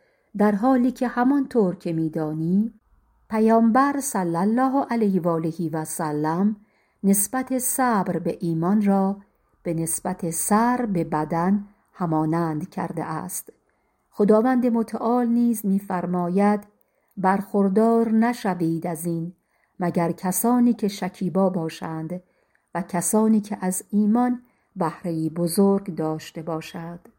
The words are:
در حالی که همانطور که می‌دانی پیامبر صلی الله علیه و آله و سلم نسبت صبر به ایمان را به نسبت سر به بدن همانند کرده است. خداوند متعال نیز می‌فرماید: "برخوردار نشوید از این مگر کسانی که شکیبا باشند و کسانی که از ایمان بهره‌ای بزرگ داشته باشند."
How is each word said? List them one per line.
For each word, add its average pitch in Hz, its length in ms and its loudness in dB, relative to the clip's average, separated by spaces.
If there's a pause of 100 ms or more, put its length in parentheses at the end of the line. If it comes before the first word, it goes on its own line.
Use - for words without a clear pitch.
(380)
در 214 140 4
حالی 247 400 2
که 247 160 -4
همانطور 240 680 2
که 175 180 -6
می‌دانی 160 800 0 (560)
پیامبر 226 680 4
صلی 180 360 -2
الله 254 540 2
علیه 208 320 2
و 175 80 0
آله 165 440 -2
و 156 120 -4
سلم 160 720 -2 (480)
نسبت 254 540 0
صبر 214 640 0
به 165 200 -4
ایمان 170 420 0
را 196 360 2 (460)
به 175 100 -4
نسبت 165 560 -4
سر 240 640 0
به 165 100 0
بدن 165 640 0 (260)
همانند 160 760 -2
کرده 170 340 -6
است. 165 500 -10 (560)
خداوند 220 560 4
متعال 233 600 0
نیز 233 380 0
می‌فرماید: 190 920 0 (580)
"برخوردار 202 960 2
نشوید 180 760 0
از 165 180 -8
این 170 280 -4 (460)
مگر 170 320 0
کسانی 233 600 2
که 226 140 -2
شکیبا 190 600 -2
باشند 160 760 -6 (520)
و 170 60 -2
کسانی 214 600 2
که - 200 -8
از 185 280 -4
ایمان 240 520 2 (340)
بهره‌ای 160 540 -4
بزرگ 180 640 2
داشته 156 480 -6
باشند." 165 760 -10